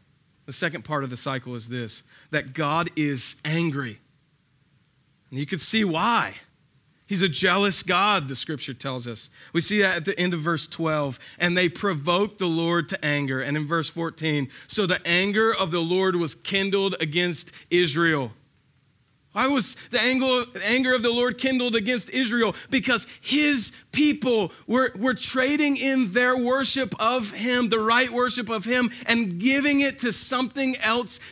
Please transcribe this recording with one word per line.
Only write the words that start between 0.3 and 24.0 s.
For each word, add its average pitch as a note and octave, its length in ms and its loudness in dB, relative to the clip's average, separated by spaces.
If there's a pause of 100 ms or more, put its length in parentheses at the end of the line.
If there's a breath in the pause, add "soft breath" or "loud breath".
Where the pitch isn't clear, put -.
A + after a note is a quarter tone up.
The C#3 80 -12
second E3 300 -4
part D3 200 -2
of C3 60 -6
the B2 80 -8
cycle B2+ 380 -6
is A2+ 140 -12
this, A#2+ 340 -10 (280 loud breath)
that C#3 220 -4
God D#3 420 0
is C#3+ 500 -2
angry. D3 540 -2 (1300)
And C3 100 -8
you D3 60 -4
could D#3 160 -4
see A3 240 2
why. E3+ 500 0 (760)
He's F#3 100 0
a G3 60 4
jealous F#3 560 2
God, F3+ 460 2
the C3+ 80 -6
scripture - 360 -6
tells B2+ 320 -8
us. A#2 240 -12 (220 loud breath)
We E3+ 80 0
see G3+ 220 2
that F#3 160 2
at D#3 80 -6
the F#3+ 120 -2
end F3+ 160 0
of E3 60 -2
verse D#3+ 260 -2
twelve. D3+ 540 -2 (180 loud breath)
"And F3 200 0
they F3+ 100 4
provoked F3+ 720 -2
the F#3 80 0
Lord E3 400 0
to - 160 -6
anger." C#3+ 380 0
And C#3+ 160 -2
in D3+ 100 -4
verse D#3+ 220 -2
fourteen, D#3 580 -2 (200 loud breath)
"So G3+ 180 0
the F3 200 0
anger G3+ 480 2
of F#3+ 180 -2
the F3 100 0
Lord F3+ 340 2
was E3+ 200 -2
kindled G3 680 -2
against E3 500 -2 (180 loud breath)
Israel." D#3+ 640 2 (1040)
Why A#3+ 140 2
was C#4 280 0 (140 loud breath)
the A#3+ 100 0
anger, B3+ 460 2 (180)
anger B3+ 320 2
of A3+ 80 0
the A#3+ 60 2
Lord A#3+ 280 0
kindled B3 380 0
against A3+ 360 0
Israel? A#3 440 0 (140 loud breath)
Because A#3+ 360 0 (140 loud breath)
his C#4+ 540 0 (180 loud breath)
people B3 600 2 (120)